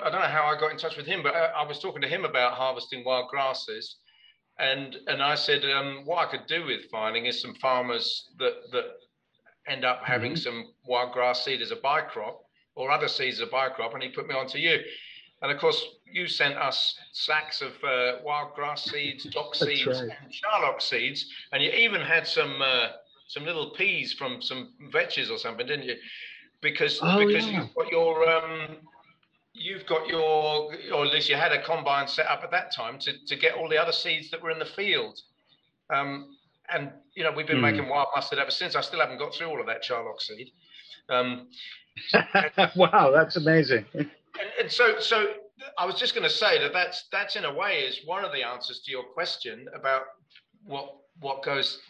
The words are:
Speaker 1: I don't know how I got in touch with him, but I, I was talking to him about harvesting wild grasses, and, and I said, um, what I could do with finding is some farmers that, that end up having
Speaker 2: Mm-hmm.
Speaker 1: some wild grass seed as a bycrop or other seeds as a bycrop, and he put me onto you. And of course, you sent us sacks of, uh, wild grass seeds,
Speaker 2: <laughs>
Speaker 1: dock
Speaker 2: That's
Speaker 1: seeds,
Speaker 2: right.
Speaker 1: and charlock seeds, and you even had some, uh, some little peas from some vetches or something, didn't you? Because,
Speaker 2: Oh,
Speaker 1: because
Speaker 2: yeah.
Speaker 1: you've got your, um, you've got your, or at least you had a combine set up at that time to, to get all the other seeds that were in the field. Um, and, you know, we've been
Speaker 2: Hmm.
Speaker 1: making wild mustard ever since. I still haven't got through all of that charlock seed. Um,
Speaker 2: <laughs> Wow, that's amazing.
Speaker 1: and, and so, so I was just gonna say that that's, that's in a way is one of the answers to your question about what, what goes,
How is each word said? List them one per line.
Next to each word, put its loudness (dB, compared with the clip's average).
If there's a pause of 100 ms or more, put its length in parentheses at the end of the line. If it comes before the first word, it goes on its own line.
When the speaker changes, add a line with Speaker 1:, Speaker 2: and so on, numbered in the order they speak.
Speaker 1:
I 0
don't 0
know 2
how 2
I 0
got 2
in -8
touch -6
with -10
him, -2
but 2
I, 4
I 0
was -8
talking -8
to 0
him -2
about 2
harvesting -4
wild 0
grasses, -4 (640)
and, -2 (100)
and -2
I 4
said, 2
um, 0
what 0
I -12
could -8
do -2
with -6
finding -2
is -2
some -10
farmers -2 (100)
that, 2 (200)
that 0 (840)
end -2
up 2
having 0
Speaker 2:
Mm-hmm. -4 (120)
Speaker 1:
some -8 (180)
wild 0
grass 2
seed 0
as -6
a -4
bycrop -2 (400)
or -2
other 2
seeds -2
as -2
a -14
bycrop, 0
and -8
he -6
put -6
me -4
onto -4
you. 4 (640)
And 0
of -4
course, 2 (200)
you -4
sent 2
us 0 (140)
sacks -2
of, -6 (120)
uh, 2
wild -2
grass -4
seeds, -6
Speaker 2:
<laughs> -12
Speaker 1:
dock -4
Speaker 2:
That's 2
Speaker 1:
seeds, 0
Speaker 2:
right. -2 (140)
Speaker 1:
and -20
charlock 0
seeds, -2 (240)
and 0
you 2
even 4
had 2
some, 0
uh, 4 (380)
some -10
little -4
peas 0
from -6
some -6 (180)
vetches 0
or -4
something, -6
didn't -4
you? -6 (640)
Because, 2
Speaker 2:
Oh, 6
Speaker 1:
because 4
Speaker 2:
yeah. -2
Speaker 1:
you've -8
got 0
your, 4
um, 0 (760)
you've -10
got 0
your, 2 (220)
or 2
at 2
least 2
you 4
had 4
a 2
combine 0
set 0
up 0
at -8
that 0
time -6
to, -4 (120)
to -6
get 4
all -4
the 4
other 4
seeds -2
that -6
were -2
in -4
the -4
field. -2 (760)
Um, -4 (360)
and, -4 (240)
you -2
know, 2
we've -4
been 2
Speaker 2:
Hmm. 4
Speaker 1:
making 2
wild 2
mustard -2
ever 0
since. -2
I 0
still -2
haven't 0
got -6
through -6
all -4
of -6
that -4
charlock -4
seed. -12 (580)
Um, 0 (640)
Speaker 2:
<laughs> 4
Wow, 8
that's 6
amazing. 6
Speaker 1:
and, -2 (540)
and -4
so, 6
so 2 (440)
I 2
was -2
just 0
gonna 2
say 4
that 0
that's, -2
that's -2
in -4
a -4
way 0
is -4
one -4
of -6
the -2
answers -6
to -8
your -6
question -6
about 0 (640)
what, -10 (260)
what -4
goes, 0 (100)